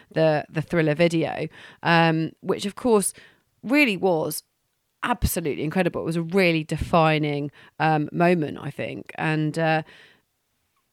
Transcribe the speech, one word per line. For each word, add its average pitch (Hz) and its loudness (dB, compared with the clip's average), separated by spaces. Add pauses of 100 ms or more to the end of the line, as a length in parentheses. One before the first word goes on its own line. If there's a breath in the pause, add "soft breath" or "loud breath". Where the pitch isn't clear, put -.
(100)
the, 156 2
the 151 -4
Thriller 156 0
video, 165 0 (380 loud breath)
um, 165 4
which, - -4
of 196 -8
course, 214 2 (480 loud breath)
really 247 2
was 170 0 (640)
absolutely 151 -2
incredible. 160 -2
It 90 -6
was 165 -4
a 170 -2
really 165 2
defining, 151 0 (260 loud breath)
um, 151 0
moment, 170 0
I 143 -8
think. - -10
And, 156 -2
uh, 160 0 (1120 loud breath)